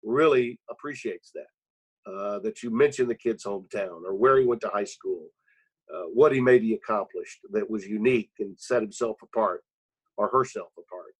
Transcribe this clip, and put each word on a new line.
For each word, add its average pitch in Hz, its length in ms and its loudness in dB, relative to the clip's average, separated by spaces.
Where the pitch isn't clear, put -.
really 123 560 2
appreciates 117 640 -10
that, - 760 -20
uh, 101 280 -6
that 110 240 -8
you 120 80 -6
mention 131 360 2
the 117 80 -2
kid's 113 280 -4
hometown 95 600 -8
or 95 120 -4
where 131 240 6
he 131 60 4
went 117 160 0
to 104 80 -4
high 101 160 -2
school, 90 420 -8
uh, 87 200 -8
what 139 180 6
he 135 100 0
maybe 120 320 6
accomplished 101 680 -6
that 104 180 -2
was 104 160 -6
unique 110 540 0
and 98 200 -8
set 120 220 0
himself 110 400 -6
apart 101 420 -2
or 104 120 0
herself 117 400 -2
apart 87 400 -18